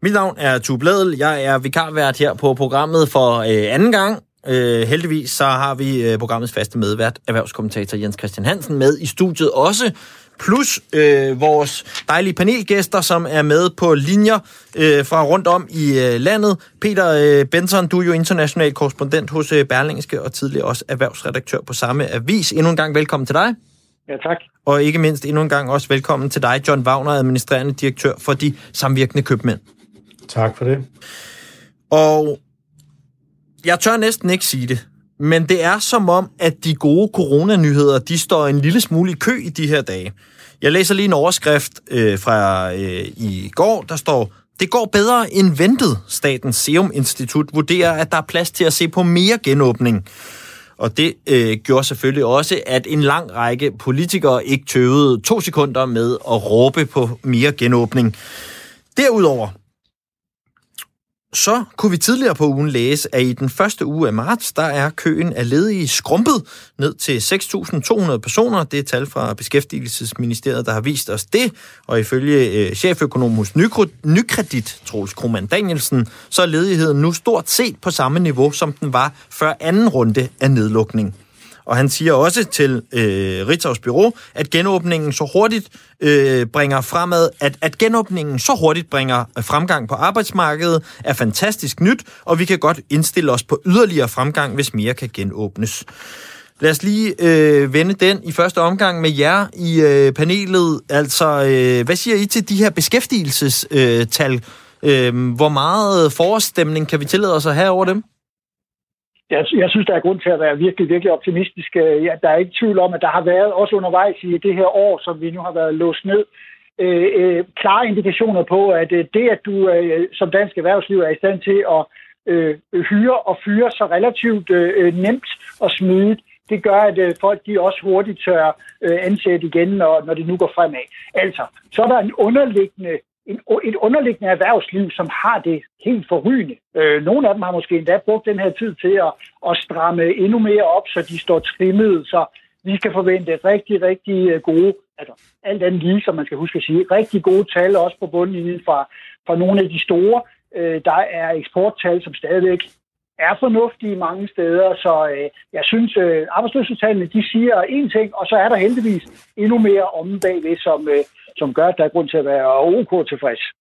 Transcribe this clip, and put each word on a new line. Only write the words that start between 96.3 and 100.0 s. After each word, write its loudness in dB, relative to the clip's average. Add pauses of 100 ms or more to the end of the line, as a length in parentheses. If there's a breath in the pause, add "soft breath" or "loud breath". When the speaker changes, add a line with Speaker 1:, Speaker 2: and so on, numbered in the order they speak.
Speaker 1:
Lad 2
os -4
lige, 0
øh, 4
vende 2
den 0
i -8
første 0
omgang 0
med 2
jer 2
i, 0
øh, 6